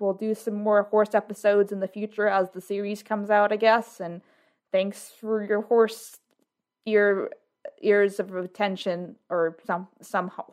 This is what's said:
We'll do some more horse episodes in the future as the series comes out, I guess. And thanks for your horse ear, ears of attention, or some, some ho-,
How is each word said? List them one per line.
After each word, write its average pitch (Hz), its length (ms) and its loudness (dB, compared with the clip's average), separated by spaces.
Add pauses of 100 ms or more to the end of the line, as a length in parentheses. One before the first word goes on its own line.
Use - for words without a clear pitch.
We'll 196 140 0
do 220 200 -4
some 214 200 -8
more 208 360 2
horse 214 240 2
episodes 202 560 2
in 202 80 -8
the 190 80 -6
future 208 400 -4
as 190 240 2
the 185 100 -14
series 202 440 -6
comes 202 260 -4
out, 208 220 4
I 214 40 -2
guess. 226 440 2
And 170 200 -10 (520)
thanks 196 480 -2
for 220 240 -4
your 208 180 0
horse 220 560 0 (680)
ear, 208 460 2 (500)
ears 202 380 2
of 190 160 -6
attention, 185 800 -6 (160)
or 165 260 -2 (100)
some, 185 200 -4 (140)
some 185 280 -6
ho-, - 240 -14